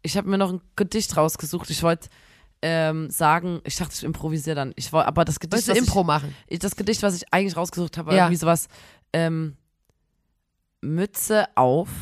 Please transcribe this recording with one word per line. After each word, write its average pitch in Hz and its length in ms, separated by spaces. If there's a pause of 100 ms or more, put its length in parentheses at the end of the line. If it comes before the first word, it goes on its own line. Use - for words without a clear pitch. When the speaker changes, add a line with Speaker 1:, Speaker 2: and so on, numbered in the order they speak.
Speaker 1:
ich 170 140
hab 202 80
mir 190 140
noch 190 140
ein 185 80 (140)
Gedicht 208 420
rausgesucht. 160 540
Ich 139 100
wollt, 165 280 (520)
ähm, 160 480
sagen, 170 540
ich 139 120
dachte, 160 200
ich - 80
improvisiere 156 520
dann. 135 200
Ich - 180
woll-, 160 100
aber 165 220
das 160 140
Gedicht, 190 280
Speaker 2:
Willst - 0
du 220 40
Speaker 1:
was 208 80
Speaker 2:
Impro 196 220
Speaker 1:
ich, 175 60
Speaker 2:
machen? 147 280 (120)
Speaker 1:
ich, 170 120
das 190 160
Gedicht, 208 260
was 202 140
ich - 180
eigentlich 185 240
rausgesucht 170 400
habe, 156 120
war 180 60
Speaker 2:
Ja. 185 100
Speaker 1:
irgendwie 170 120
sowas, 165 300 (460)
ähm, 160 440 (1200)
„Mütze 202 760
auf 127 340 (120)